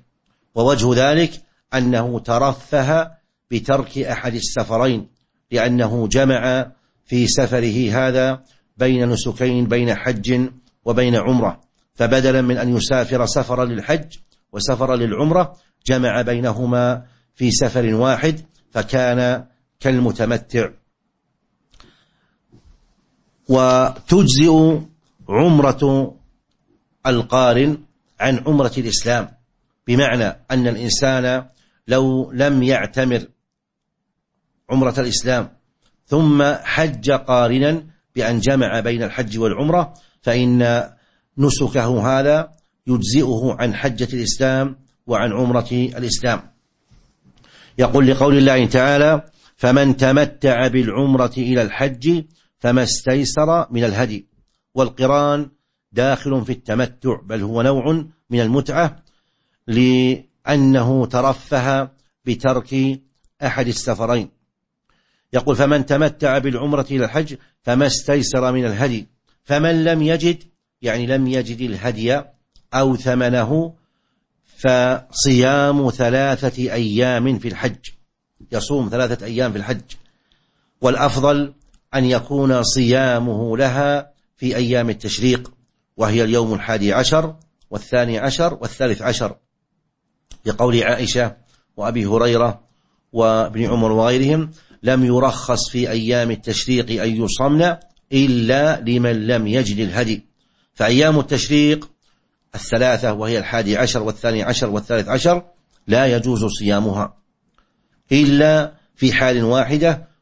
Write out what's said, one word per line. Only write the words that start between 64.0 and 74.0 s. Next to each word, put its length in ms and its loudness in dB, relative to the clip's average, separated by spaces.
يقول: 220 0
"فمن 300 2
تمتع 520 0
بالعمرة 540 -4
إلى 140 -2
الحج 300 -4
فما 240 2
استيسر 640 -2
من 140 -2
الهدي، 420 -4
فمن 400 0
لم 180 0
يجد"، 420 0
يعني 240 -2
لم 220 0
يجد 340 -4
الهدي 600 -2
أو 220 2
ثمنه، 800 0